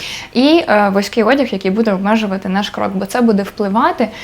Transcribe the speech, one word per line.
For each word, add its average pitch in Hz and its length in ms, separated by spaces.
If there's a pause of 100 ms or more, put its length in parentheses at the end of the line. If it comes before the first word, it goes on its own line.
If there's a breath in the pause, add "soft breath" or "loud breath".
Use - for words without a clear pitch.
(340 loud breath)
і, 294 340
е, 208 220
вузький 202 340
одяг, 262 280
який 190 200
буде 220 220
обмежувати 196 560
наш 196 200
крок, 208 260
бо 196 100
це 240 160
буде 208 220
впливати 220 640 (160 loud breath)